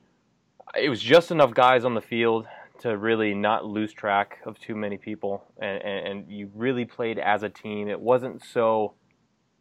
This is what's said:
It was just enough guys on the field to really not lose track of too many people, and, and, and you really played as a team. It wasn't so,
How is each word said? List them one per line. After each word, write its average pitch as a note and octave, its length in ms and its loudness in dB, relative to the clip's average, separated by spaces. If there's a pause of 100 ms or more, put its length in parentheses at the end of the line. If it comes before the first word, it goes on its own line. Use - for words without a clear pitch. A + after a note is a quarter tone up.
(800)
It C3 100 2
was A2+ 120 -2
just E3 300 6
enough C#3+ 240 4
guys B2+ 300 6
on B2 100 0
the G#2+ 80 -2
field A#2 440 0 (340)
to G#2+ 160 -2
really A2 360 0
not G#2 320 0
lose G#2+ 280 -4
track G2+ 520 -2
of A2 140 -14
too - 160 -12
many G#2 220 -6
people, G2+ 480 -8 (160)
and, G2 240 -6
and, G2 240 -6
and G2 240 -10
you G2+ 200 -12
really A#2+ 320 -2
played A2+ 320 -6
as G#2 280 0
a G#2 40 -4
team. G#2 380 -8
It G2+ 140 -6
wasn't A#2+ 440 0
so, A2+ 500 0 (680)